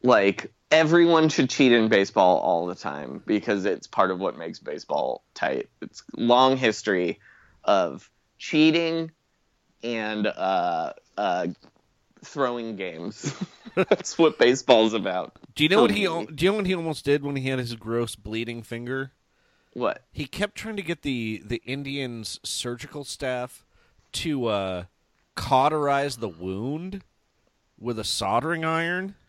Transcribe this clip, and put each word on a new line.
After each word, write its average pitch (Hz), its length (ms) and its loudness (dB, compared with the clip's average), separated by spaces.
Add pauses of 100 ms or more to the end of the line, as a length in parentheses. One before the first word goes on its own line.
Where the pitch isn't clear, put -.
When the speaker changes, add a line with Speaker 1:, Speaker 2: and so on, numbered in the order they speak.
Speaker 1:
Like, 104 480 4 (200)
everyone 160 580 6
should 139 200 2
cheat 131 220 6
in 113 180 6
baseball 98 500 4
all 87 280 0
the 90 80 -6
time 71 500 -10
because 101 400 0
it's 92 220 -2
part 95 240 2
of 90 80 -4
what 92 180 -4
makes 82 220 -10
baseball 73 640 -6 (100)
tight. - 360 -4 (120)
It's - 220 -16 (120)
long 127 420 6
history 101 600 0 (440)
of 90 460 0 (280)
cheating 160 760 2 (720)
and, 110 440 -4
uh, 87 680 -2 (240)
uh, 90 300 -2 (760)
throwing 120 520 -4
games. 95 600 -10 (220)
<laughs> - 180 -16
That's - 420 0
what 160 220 4
baseball's 120 540 4
about 92 400 -4 (220)
Speaker 2:
Do 151 80 0
you 156 60 2
know 196 80 4
Speaker 1:
for 226 60 6
Speaker 2:
what 220 80 4
he 202 100 0
Speaker 1:
me. 196 60 0
Speaker 2:
al-, 165 180 -4
do 160 200 -4
you 196 60 4
know 214 60 -2
what 202 80 -2
he 185 100 -2
almost 165 280 -6
did 143 200 0
when 139 120 -6
he 131 140 -4
had 131 100 -2
his 120 160 -8
gross 113 400 -4
bleeding 113 480 -8
finger? 127 480 -8 (640)
Speaker 1:
What? 120 300 -4 (100)
Speaker 2:
He 151 140 -8
kept - 280 -6
trying 214 220 -10
to 196 40 -6
get 165 200 -6
the, 113 440 -4
the 113 200 -6
Indians' 135 800 -8
surgical 123 600 -8
staff 127 600 -8 (480)
to, 143 340 -2
uh, 95 360 -2 (520)
cauterize 139 800 2
the 110 120 -4
wound 127 760 -6 (720)
with 113 220 -4
a 107 60 -6
soldering 143 580 -2
iron. 170 520 -4 (140)